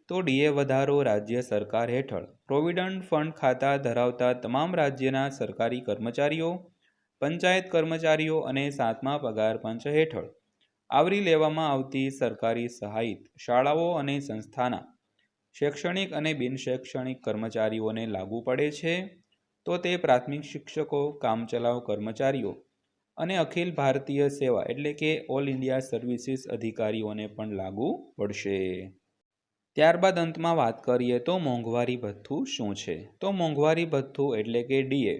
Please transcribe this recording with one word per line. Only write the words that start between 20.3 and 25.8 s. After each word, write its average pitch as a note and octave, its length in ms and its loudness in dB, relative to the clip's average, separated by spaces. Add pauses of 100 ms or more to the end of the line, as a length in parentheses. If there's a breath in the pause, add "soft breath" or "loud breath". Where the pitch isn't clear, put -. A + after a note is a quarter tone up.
શિક્ષકો, D3 680 -4
કામચલાઉ A#2+ 760 -2
કર્મચારીઓ, A2 800 -2 (520)
અને F#3 200 -2
અખિલ F3 340 -2
ભારતીય C#3 580 2
સેવા C3+ 340 0
એટલે D3 300 -4
કે D#3 360 -2
ઓલ C#3 200 0
ઇન્ડિયા C3 300 0
સર્વિસીસ B2+ 680 -4